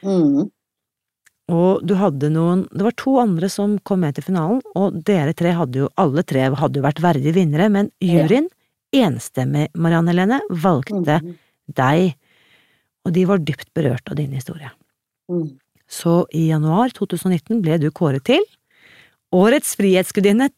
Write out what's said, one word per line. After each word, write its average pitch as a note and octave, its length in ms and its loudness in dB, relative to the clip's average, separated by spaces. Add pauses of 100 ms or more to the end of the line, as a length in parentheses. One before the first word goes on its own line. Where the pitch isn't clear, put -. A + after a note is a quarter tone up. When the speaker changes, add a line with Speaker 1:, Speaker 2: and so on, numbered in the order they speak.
Speaker 1:
Mm. E3 460 2 (1000)
Speaker 2:
Og F3 360 2
du F#3 100 0
hadde D3+ 360 0
noen, E3+ 400 0
det F3 120 -6
var A#3 140 2
to C4+ 220 0
andre F#3+ 300 0
som G#3 300 -2
kom F#3+ 220 -2
med D3 140 -2
til D3 80 -10
finalen, F#3 380 -2 (140)
og F3 280 -2
dere E3 300 0
tre E3+ 180 0
hadde D#3+ 240 -2
jo, C3+ 220 -2
alle D#3 260 0
tre C3 220 0 (100)
hadde C#3+ 240 -2
jo - 20 -2
vært C#3+ 200 -2
verdige D#3 320 0
vinnere, E3+ 380 2
men G3+ 200 0 (100)
Speaker 1:
Ja. E3+ 220 4
Speaker 2:
juryen, B3 240 2 (460)
enstemmig, D3 840 0
Marianne E3 340 2
Helene, F#3+ 300 2 (100)
valgte E3 720 0
Speaker 1:
Mhm. E3+ 140 -14 (380)
Speaker 2:
deg, D3+ 420 2 (880)
og F3+ 80 -2
de F#3 120 2
var E3 140 2
dypt D3 360 -6
berørt C3+ 340 -2
av C#3 60 -10
din C#3+ 160 -6
historie. C3+ 400 -12 (580)
Speaker 1:
Mm. E3 280 -6 (320)
Speaker 2:
Så E3+ 440 0
i D#3+ 160 0
januar D#3+ 440 0
to G#3 120 -6
tusen F3+ 220 -6
og F#3 60 0
nitten A3 280 -4
ble E3 160 0
du D#3 140 -2
kåret C#3 320 -2
til D4 180 2 (920)
Årets G#3+ 420 2
Frihetsgudinne G3+ 840 2